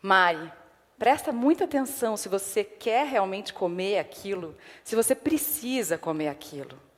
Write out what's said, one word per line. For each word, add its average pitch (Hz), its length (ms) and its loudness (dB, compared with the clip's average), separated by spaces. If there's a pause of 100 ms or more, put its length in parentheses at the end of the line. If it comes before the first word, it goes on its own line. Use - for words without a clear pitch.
Mari, 175 500 4 (460)
presta 277 340 2
muita 269 340 4
atenção 247 520 -2
se 208 100 -8
você 196 360 -2
quer 233 420 0
realmente 202 480 -2
comer 185 460 0
aquilo, 175 580 -8 (260)
se - 120 -6
você 226 180 4
precisa 254 840 -2
comer 151 320 -2
aquilo. 139 500 -12 (180)